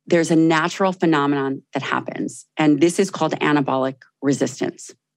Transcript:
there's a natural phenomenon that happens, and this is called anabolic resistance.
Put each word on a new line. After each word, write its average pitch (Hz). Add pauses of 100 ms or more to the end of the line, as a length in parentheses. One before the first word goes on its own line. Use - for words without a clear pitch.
there's 165
a 165
natural 165
phenomenon 143 (120)
that 139
happens, - (100)
and 151
this 175
is 190
called 151
anabolic 135 (260)
resistance. - (220)